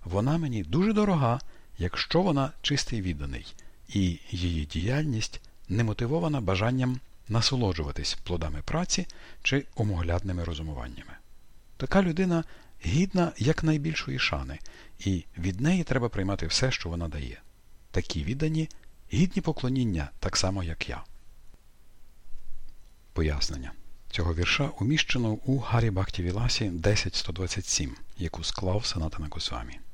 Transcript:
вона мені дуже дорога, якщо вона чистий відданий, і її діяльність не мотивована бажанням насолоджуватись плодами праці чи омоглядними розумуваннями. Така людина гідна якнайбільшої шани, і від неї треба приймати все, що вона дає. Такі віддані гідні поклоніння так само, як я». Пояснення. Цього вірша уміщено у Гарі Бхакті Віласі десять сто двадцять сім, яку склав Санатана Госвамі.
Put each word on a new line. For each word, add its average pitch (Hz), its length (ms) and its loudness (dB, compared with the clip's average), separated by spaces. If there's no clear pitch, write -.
вона 113 340 2
мені 127 240 0
дуже 175 300 4
дорога, 165 480 4
якщо 90 440 2
вона 139 300 2
чистий 131 400 0
відданий, 71 520 -4
і 92 300 2
її 85 360 0
діяльність 113 760 0
не 107 160 2
мотивована 139 560 0
бажанням 120 600 2
насолоджуватись 95 840 2
плодами 78 500 -2
праці 175 420 0
чи 139 320 2
омоглядними 90 720 0
розумуваннями. 76 680 -6
Така - 260 4
людина 170 420 2
гідна 170 520 4
якнайбільшої 151 800 2
шани, 67 400 -2
і 92 260 0
від 92 220 0
неї 170 240 4
треба 120 240 2
приймати 98 380 0
все, 131 240 2
що - 180 -2
вона 85 200 -2
дає. 69 320 -6
Такі - 340 0
віддані 156 440 0
гідні 185 300 6
поклоніння 123 680 2
так - 180 0
само, 95 280 2
як 82 240 -4
я». - 160 -6
Пояснення. 71 600 0
Цього 82 240 0
вірша 87 360 2
уміщено 123 500 2
у 127 280 0
Гарі 113 320 2
Бхакті 95 320 -2
Віласі 107 420 2
десять 98 500 2
сто - 180 -2
двадцять 92 340 -4
сім, - 300 -2
яку 82 260 -4
склав 98 420 0
Санатана 80 440 -2
Госвамі. - 480 -6